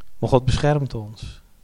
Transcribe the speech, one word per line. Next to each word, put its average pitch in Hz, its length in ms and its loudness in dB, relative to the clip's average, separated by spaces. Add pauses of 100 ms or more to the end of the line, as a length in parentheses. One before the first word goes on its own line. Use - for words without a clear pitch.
(180)
Maar 113 100 0
God 127 160 4
beschermt 143 500 2
ons. 110 480 -12 (220)